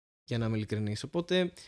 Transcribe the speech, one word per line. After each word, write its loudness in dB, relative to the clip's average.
για -2
να 2
είμαι 2
ειλικρινής. -2
Οπότε 0